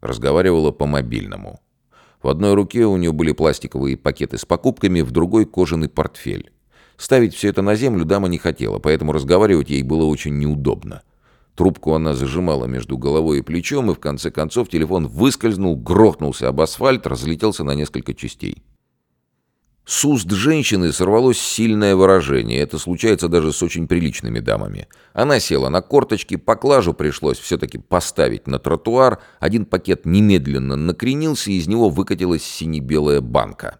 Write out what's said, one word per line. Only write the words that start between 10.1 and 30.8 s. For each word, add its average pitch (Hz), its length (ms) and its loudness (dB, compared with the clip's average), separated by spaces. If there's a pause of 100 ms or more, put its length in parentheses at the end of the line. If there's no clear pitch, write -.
неудобно. 67 640 -4 (500)
Трубку 87 400 0
она 78 220 0
зажимала 69 500 -2
между 64 320 -6
головой 73 400 0
и 67 60 -4
плечом, 101 480 -4
и - 20 2
в - 60 -6
конце 73 320 -6
концов 80 380 -2
телефон 80 360 -2
выскользнул, 95 680 0
грохнулся 80 720 2
об 67 120 -2
асфальт, 127 460 0
разлетелся 80 580 -4
на 71 120 -2
несколько 65 400 -6
частей. - 480 -12 (1200)
С - 220 -4
уст 123 240 0
женщины 104 640 0
сорвалось 110 460 2
сильное 107 560 0
выражение. 69 640 4
Это 76 180 -4
случается 87 500 0
даже 82 240 2
с 73 120 -4
очень 82 240 -4
приличными 69 520 -2
дамами. 50 480 -4 (260)
Она 131 260 2
села 65 300 0
на 85 120 0
корточки, - 560 0
поклажу 113 560 2
пришлось 73 460 -2
всё-таки - 400 -6
поставить - 680 -2
на 67 120 -4
тротуар. 113 600 2 (200)
Один 101 260 0
пакет - 400 -2
немедленно 71 720 2
накренился, 117 760 -2